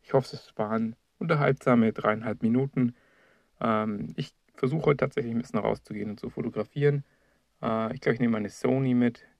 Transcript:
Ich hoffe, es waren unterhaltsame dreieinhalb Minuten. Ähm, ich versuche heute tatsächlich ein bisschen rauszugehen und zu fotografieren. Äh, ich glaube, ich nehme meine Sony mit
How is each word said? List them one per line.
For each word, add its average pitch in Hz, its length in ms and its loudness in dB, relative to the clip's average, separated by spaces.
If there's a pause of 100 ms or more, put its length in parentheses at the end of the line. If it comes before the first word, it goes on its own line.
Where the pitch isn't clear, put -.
Ich - 100 -6
hoffe, 131 220 0
es - 220 -20
waren 113 380 -2 (220)
unterhaltsame 139 760 2
dreieinhalb 107 500 -2
Minuten. 123 520 0 (680)
Ähm, 107 560 -2
ich - 160 -8 (220)
versuche 147 300 -2
heute 147 120 4
tatsächlich 117 360 -2
ein 117 80 0
bisschen - 180 -2
rauszugehen 107 500 -2
und 104 100 -8
zu 110 100 -8
fotografieren. 139 760 -2 (560)
Äh, 113 320 -2
ich 123 80 -10
glaube, 120 140 2
ich - 40 -12
nehme 117 140 2
meine 104 160 -2
Sony 127 440 0
mit 120 320 2 (140)